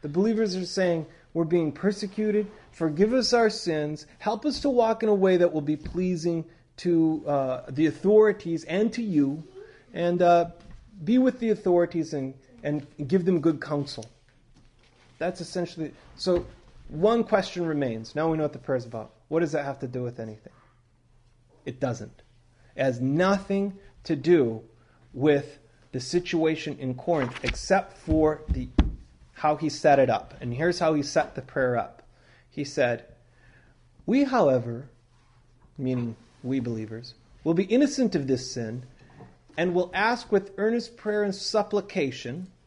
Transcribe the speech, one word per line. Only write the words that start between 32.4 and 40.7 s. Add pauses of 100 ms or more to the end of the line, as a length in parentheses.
He
said, (1000)
"We,
however," (880)
meaning (280)
we
believers, (280)
"will
be
innocent
of
this
sin (720)
and
will
ask
with
earnest